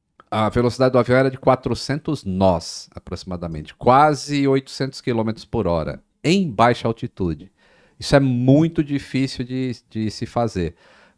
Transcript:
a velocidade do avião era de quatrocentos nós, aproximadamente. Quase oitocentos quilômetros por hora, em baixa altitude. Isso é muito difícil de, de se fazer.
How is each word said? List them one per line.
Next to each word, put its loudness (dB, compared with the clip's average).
a 0
velocidade 2
do 4
avião 4
era 4
de -8
quatrocentos -2
nós, 0
aproximadamente. -12
Quase 2
oitocentos -2
quilômetros -2
por -2
hora, -2
em 2
baixa 2
altitude. -6
Isso 2
é 6
muito 2
difícil -4
de, -6
de -4
se -8
fazer. -4